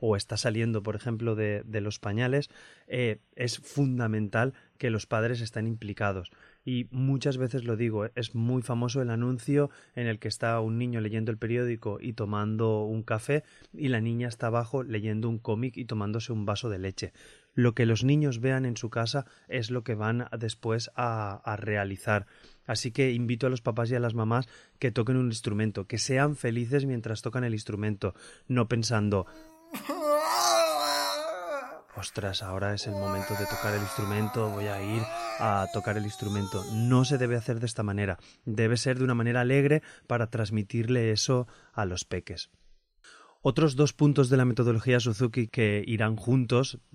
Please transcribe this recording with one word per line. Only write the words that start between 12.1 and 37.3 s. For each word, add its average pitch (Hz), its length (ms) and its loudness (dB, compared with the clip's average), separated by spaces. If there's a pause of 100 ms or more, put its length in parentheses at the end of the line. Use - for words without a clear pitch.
tomando 107 680 0
un 110 180 -2
café 127 440 0 (260)
y 147 160 -4
la 120 140 2
niña 117 260 0
está 117 200 -4
abajo 117 360 0
leyendo 110 460 -2
un 113 100 -2
cómic 117 380 -2
y 127 80 -8
tomándose 113 480 -4
un 107 120 -2
vaso 107 240 -2
de 95 100 -4
leche. 95 340 -6 (440)
Lo 120 160 6
que 117 120 2
los 113 180 4
niños 139 380 4
vean 131 240 0
en 120 100 -2
su 113 140 -6
casa 117 360 -2 (220)
es 120 240 -4
lo 123 140 -4
que 117 100 -2
van 110 280 0
a, - 140 -10
después 113 560 -2
a, 110 420 -2
a 107 200 -6
realizar. 104 720 -2 (380)
Así 117 260 -4
que 131 220 2
invito 120 340 0
a - 20 4
los 127 120 -2
papás 117 280 0
y 131 60 0
a 120 60 2
las 117 120 0
mamás 113 360 2 (280)
que 127 140 0
toquen 120 240 2
un 127 120 4
instrumento, 107 600 -2
que 110 100 -4
sean 135 380 2
felices 120 500 0
mientras 117 360 -4
tocan 123 240 -2
el 113 80 0
instrumento, 104 600 -2 (360)
no 123 180 2
pensando: 107 580 2 (2750)
"Ostras, 98 480 -6
ahora 98 300 -2
es 101 140 -4
el 98 60 -4
momento 101 420 -4
de 101 100 -2
tocar 101 280 -2
el 104 100 0
instrumento, 107 640 -2
voy 101 160 -4
a 101 180 -4
ir 110 200 -2 (360)
a 101 320 2
tocar 104 240 -2
el 107 80 -2
instrumento". 104 580 -4 (120)
No 123 320 4
se 139 120 0
debe 120 200 0